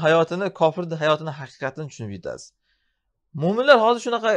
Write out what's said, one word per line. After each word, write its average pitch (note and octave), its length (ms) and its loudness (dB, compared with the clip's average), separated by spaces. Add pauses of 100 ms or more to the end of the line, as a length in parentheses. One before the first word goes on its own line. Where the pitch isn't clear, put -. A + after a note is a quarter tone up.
hayotini, E3 520 2
kofirni E3 400 -2
hayotini D#3 460 -2
haqiqatini C#3 480 -10
tushunib A2 240 -12
yetasiz. D2 400 -12 (840)
Mo'minlar A3 460 4
hozir A#3 200 2
shunaqa A3+ 360 -2